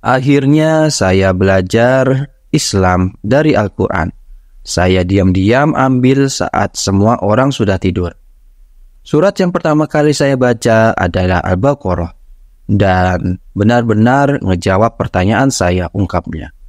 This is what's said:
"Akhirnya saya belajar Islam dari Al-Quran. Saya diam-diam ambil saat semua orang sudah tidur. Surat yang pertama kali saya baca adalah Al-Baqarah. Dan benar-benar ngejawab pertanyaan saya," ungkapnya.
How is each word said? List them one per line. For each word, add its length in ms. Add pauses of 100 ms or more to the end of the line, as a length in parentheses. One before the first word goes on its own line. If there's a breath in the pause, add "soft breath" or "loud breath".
"Akhirnya 880
saya 400
belajar 1000 (180)
Islam 720
dari 320
Al-Quran. 560 (480)
Saya 480
diam-diam 640
ambil 560
saat 480
semua 480
orang 320
sudah 240
tidur. 320 (880)
Surat 400
yang 160
pertama 320
kali 240
saya 240
baca 560
adalah 480
Al-Baqarah. 720 (520)
Dan 880
benar-benar 880
ngejawab 560
pertanyaan 560
saya," 400
ungkapnya. 640 (140)